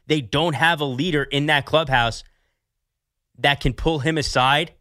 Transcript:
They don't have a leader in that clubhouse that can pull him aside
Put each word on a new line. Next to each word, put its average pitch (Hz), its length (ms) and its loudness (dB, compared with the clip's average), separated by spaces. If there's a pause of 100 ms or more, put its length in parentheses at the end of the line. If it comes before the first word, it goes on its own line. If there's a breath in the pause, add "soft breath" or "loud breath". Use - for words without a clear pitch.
They 151 140 0
don't 143 340 -2
have 160 260 0
a 147 40 -2
leader 143 380 -2
in 143 240 -2
that 147 180 2
clubhouse 131 600 0 (1120)
that 139 220 0
can 135 120 0
pull 156 280 -2
him 156 180 0
aside 139 640 0